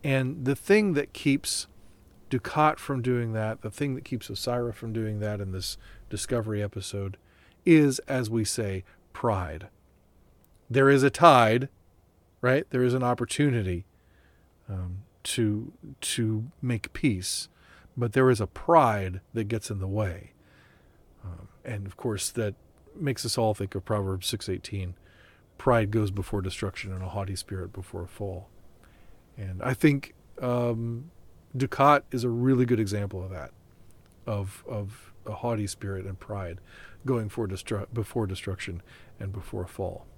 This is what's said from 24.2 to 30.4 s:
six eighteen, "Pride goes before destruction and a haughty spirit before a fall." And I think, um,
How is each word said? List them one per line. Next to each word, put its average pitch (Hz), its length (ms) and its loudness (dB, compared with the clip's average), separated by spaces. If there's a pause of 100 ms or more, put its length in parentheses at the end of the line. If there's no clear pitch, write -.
six - 240 -6
eighteen, 92 440 -6 (640)
"Pride 113 340 4
goes 104 200 2
before 98 320 -4
destruction 95 500 -6
and 92 100 -8
a 92 60 -8
haughty 98 280 -6
spirit 92 360 -8
before 92 300 -10
a 95 40 -8
fall." 95 440 -10 (880)
And 95 240 -8
I 131 100 0
think, 139 400 2 (260)
um, 120 720 -2 (460)